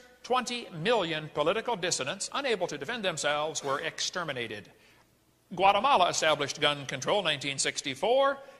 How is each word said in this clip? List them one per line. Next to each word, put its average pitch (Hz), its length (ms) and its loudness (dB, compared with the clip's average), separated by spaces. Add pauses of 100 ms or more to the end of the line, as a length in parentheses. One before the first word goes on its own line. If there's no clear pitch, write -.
(220)
twenty 240 520 -2
million 165 580 0
political 202 420 0
dissidents 170 600 -2
unable 233 320 0
to 156 100 -6
defend 208 260 -6
themselves 151 640 -2
were 139 160 0
exterminated. 131 880 -6 (880)
Guatemala 202 540 6
established 147 500 2
gun 147 240 2
control 143 360 -2
in 190 40 -4
nineteen 143 320 -2
sixty-four. 208 800 0 (220)